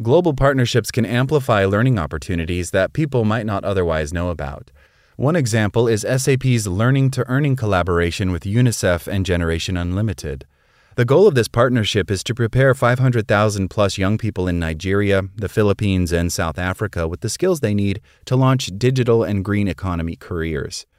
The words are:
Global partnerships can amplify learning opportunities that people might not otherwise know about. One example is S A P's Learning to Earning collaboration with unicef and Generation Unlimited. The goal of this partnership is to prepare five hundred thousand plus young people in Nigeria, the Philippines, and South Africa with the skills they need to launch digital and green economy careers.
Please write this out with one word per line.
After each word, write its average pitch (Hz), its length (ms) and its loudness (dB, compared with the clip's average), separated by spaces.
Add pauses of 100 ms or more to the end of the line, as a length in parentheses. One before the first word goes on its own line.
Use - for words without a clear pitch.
Global 147 320 4
partnerships 131 600 2
can 120 120 0
amplify 123 600 0
learning 107 340 2
opportunities 85 720 -4
that 95 220 0
people 135 320 0
might 107 220 0
not 101 180 -4
otherwise 82 480 -2
know 87 160 -2
about. 76 420 -8 (460)
One 147 180 0
example 117 540 2
is 107 160 0
S 127 240 0
A 139 80 4
P's 123 320 0
Learning 127 440 2
to 127 140 -4
Earning 135 300 0
collaboration 92 760 0
with 85 140 -4
unicef 104 640 0
and 95 180 -2
Generation 87 520 -2
Unlimited. 87 680 -4 (480)
The 123 100 2
goal 151 240 6
of 156 80 4
this 113 120 2
partnership 117 640 0
is 95 140 -2
to 117 100 -4
prepare 123 400 2
five 123 260 2
hundred 120 260 2
thousand 101 440 2
plus 101 280 0
young 101 200 0
people 95 280 -4
in 87 140 0
Nigeria, 95 640 0 (120)
the 98 140 -6
Philippines, 98 640 0
and 87 200 0
South 82 260 -4
Africa 90 500 -4
with 87 120 -8
the 113 80 -6
skills 175 300 -2
they 113 160 0
need 101 260 -2 (260)
to 127 100 0
launch 131 420 2
digital 120 460 2
and 95 200 -2
green 101 220 0
economy 85 480 -4
careers. 80 720 -6 (120)